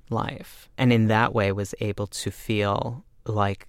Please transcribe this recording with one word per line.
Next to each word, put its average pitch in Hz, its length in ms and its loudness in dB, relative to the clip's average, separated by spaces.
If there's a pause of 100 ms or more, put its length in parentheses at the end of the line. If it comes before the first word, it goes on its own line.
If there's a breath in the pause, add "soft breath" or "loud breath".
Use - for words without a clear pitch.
life. - 580 -8 (100)
And 127 140 6
in 113 160 6
that 110 260 2
way 101 200 2
was 101 260 -6
able 104 280 -4
to - 220 -8
feel 104 760 -2 (200)
like 101 440 -2